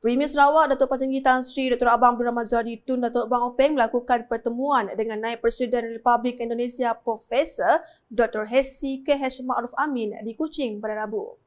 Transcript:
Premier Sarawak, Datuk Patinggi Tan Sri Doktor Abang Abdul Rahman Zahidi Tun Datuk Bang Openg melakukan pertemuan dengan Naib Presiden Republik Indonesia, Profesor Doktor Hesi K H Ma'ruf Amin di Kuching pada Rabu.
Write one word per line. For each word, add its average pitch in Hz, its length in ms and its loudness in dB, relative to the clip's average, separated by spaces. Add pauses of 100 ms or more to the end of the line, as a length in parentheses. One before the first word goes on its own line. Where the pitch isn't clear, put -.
Premier 254 240 2
Sarawak, 285 480 6
Datuk 269 160 2
Patinggi 269 320 -2
Tan 254 160 4
Sri 254 320 -2
Doktor 247 160 2
Abang 233 320 4
Abdul 240 160 0
Rahman 240 80 -2
Zahidi 233 400 -2
Tun 254 160 -2
Datuk 240 320 -2
Bang 247 160 0
Openg 269 320 2
melakukan 240 480 0
pertemuan 233 640 -2
dengan 214 320 -4
Naib 233 160 -4
Presiden 233 480 -2
Republik 233 560 0
Indonesia, 240 480 -2
Profesor 226 880 0 (320)
Doktor 220 320 -2
Hesi 269 640 -2
K 285 80 4
H 262 320 -4
Ma'ruf 240 320 -2
Amin 247 400 -2
di 226 160 -8
Kuching 262 480 -4
pada 214 160 -4
Rabu. 214 480 -6